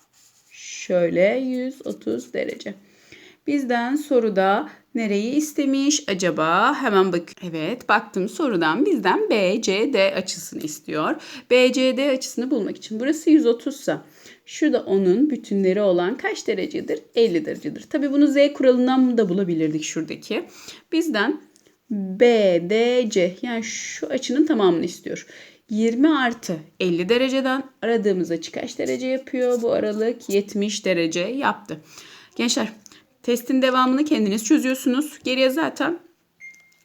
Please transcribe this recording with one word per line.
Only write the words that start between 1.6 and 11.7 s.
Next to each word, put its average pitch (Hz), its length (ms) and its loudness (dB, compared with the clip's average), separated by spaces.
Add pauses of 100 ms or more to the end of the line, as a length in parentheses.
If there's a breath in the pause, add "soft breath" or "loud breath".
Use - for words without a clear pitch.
otuz - 460 -8
derece. - 420 -6 (720 loud breath)
Bizden 254 480 -2
soruda 226 720 0 (260 loud breath)
nereyi 220 400 -2
istemiş 277 720 0
acaba? 180 720 0
Hemen 196 320 2
bak. 170 180 -4 (120)
Evet, 170 460 -6
baktım 214 400 0
sorudan 214 560 0
bizden 320 440 2
B 214 320 2
C 214 320 0
D 196 220 2
açısını - 460 -8
istiyor. 160 600 -6 (300 loud breath)
B 254 220 6